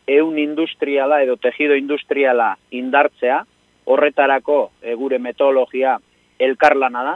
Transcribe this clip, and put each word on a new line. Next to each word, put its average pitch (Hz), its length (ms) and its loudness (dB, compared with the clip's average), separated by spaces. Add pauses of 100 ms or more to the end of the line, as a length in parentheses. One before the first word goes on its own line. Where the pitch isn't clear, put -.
ehun 156 320 2
industriala 147 840 0
edo 127 140 0
tejido 143 380 0
industriala 135 800 0 (140)
indartzea, 131 760 -2 (400)
horretarako, 139 760 0 (240)
e, 117 100 -6
gure 131 240 -4
metodologia 127 800 0 (400)
elkarlana 131 640 0
da, 156 120 -4